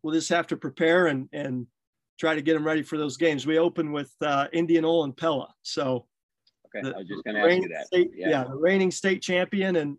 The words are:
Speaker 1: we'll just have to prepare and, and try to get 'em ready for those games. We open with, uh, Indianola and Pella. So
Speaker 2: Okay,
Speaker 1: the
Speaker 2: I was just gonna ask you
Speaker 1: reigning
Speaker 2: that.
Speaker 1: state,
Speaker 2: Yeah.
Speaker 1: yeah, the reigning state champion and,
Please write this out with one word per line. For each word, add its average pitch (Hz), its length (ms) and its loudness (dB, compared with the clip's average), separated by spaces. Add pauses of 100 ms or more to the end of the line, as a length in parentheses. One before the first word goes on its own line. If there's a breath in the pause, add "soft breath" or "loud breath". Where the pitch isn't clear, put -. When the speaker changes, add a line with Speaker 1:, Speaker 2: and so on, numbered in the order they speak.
Speaker 1:
we'll 156 120 -2
just 160 140 0
have 170 200 2
to 160 80 -2
prepare 165 520 2
and, 135 240 -2
and 127 340 -6 (540)
try 160 160 2
to 151 60 -4
get 156 120 2
'em 151 100 0
ready 156 180 0
for 156 160 -6
those 143 180 -4
games. 151 300 0
We 156 120 2
open 160 320 0
with, 143 300 -6
uh, 143 320 0
Indianola 165 540 2
and 135 100 -10
Pella. 156 360 -2 (100)
So 131 440 -4 (680)
Speaker 2:
Okay, 131 120 -6
Speaker 1:
the - 60 -6
Speaker 2:
I 92 40 -12
was 95 100 -12
just - 160 -12
gonna 107 140 -4
ask 104 60 4
you 165 60 6
Speaker 1:
reigning 185 200 2
Speaker 2:
that. 78 160 -10
Speaker 1:
state, 175 280 2
Speaker 2:
Yeah. - 160 -4
Speaker 1:
yeah, 135 140 0
the 135 120 -8
reigning 185 340 2
state 190 320 -2
champion 185 540 -2
and, 147 220 -2